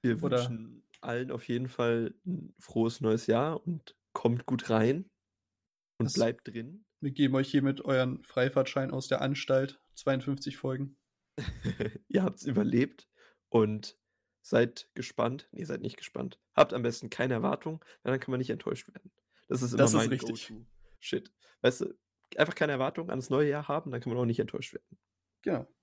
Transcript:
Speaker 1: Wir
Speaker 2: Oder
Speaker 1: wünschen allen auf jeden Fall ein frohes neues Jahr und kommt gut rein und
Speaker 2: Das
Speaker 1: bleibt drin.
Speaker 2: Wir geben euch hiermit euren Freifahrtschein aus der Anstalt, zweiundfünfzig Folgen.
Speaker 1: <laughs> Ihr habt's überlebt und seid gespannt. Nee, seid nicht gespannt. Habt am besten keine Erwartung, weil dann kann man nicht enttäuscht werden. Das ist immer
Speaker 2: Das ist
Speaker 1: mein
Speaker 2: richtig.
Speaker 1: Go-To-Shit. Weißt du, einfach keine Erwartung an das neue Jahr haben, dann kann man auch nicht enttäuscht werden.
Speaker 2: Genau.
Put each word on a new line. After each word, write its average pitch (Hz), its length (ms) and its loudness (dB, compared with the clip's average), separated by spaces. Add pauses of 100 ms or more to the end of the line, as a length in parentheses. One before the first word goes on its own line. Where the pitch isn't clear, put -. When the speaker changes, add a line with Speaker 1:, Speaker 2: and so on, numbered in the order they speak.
Speaker 1:
Wir 117 200 0
Speaker 2:
Oder - 0 -
Speaker 1:
wünschen 120 640 -4 (140)
allen 123 300 -4
auf 120 160 -8
jeden 123 200 0
Fall 117 480 0 (100)
ein 180 340 -8
frohes 113 420 0
neues 110 260 2
Jahr 135 400 0
und 165 300 -8 (160)
kommt 120 320 0
gut - 240 -4
rein 117 400 2 (920)
und 120 140 0
Speaker 2:
Das - 0 -
Speaker 1:
bleibt 117 340 0
drin. 120 380 -12 (160)
Speaker 2:
Wir 143 100 -2
geben 135 240 4
euch 135 160 2
hiermit 139 340 2
euren 131 380 2
Freifahrtschein 131 680 2
aus 131 180 -4
der 127 120 0
Anstalt, 135 600 0 (140)
zweiundfünfzig 135 640 -2
Folgen. 139 400 -4 (400)
Speaker 1:
<laughs> - 720 -6
Ihr - 160 4
habt's - 220 -4
überlebt - 640 0 (420)
und 107 480 2 (440)
seid - 520 2
gespannt. 123 580 -4
Nee, - 140 -10
seid 147 160 -8
nicht - 160 -8
gespannt. - 420 -10 (160)
Habt - 180 6
am 123 100 -2
besten 117 260 -2
keine 127 240 -2
Erwartung, 156 500 -4 (200)
weil 131 100 -2
dann 131 60 -2
kann 131 120 -6
man 127 80 0
nicht 127 100 -4
enttäuscht - 440 -6
werden. - 180 -20 (360)
Das 127 140 -2
ist 120 120 -2
immer 123 160 6
Speaker 2:
Das 110 40 4
ist 113 160 4
Speaker 1:
mein - 0 -
Speaker 2:
richtig. 113 480 -4
Speaker 1:
Go-To-Shit. - 720 -10 (300)
Weißt 127 200 2
du, - 160 -8 (400)
einfach 156 180 4
keine 147 180 2
Erwartung 139 360 -2
an 131 100 -2
das 127 100 -8
neue 143 200 4
Jahr 147 180 -2
haben, 147 240 -2
dann 120 100 -4
kann 120 120 -4
man 123 80 0
auch 123 40 2
nicht 117 140 0
enttäuscht - 340 -4
werden. - 240 -18 (460)
Speaker 2:
Genau. - 240 -2 (160)